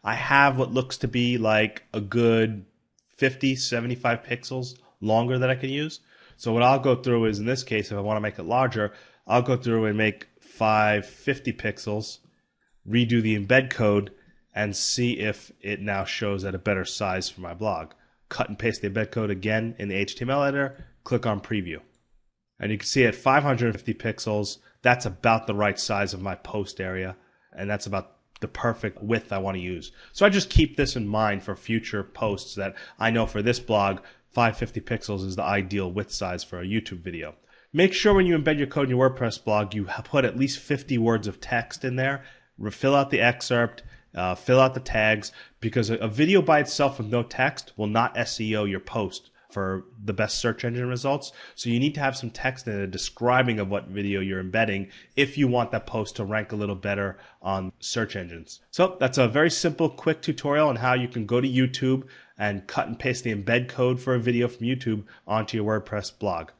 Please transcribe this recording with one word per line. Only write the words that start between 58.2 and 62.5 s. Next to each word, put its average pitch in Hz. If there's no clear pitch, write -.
So 185
that's 127
a 131
very 147
simple, 160
quick -
tutorial 151
on 127
how 127
you 127
can 117
go 120
to 135
YouTube 131
and 101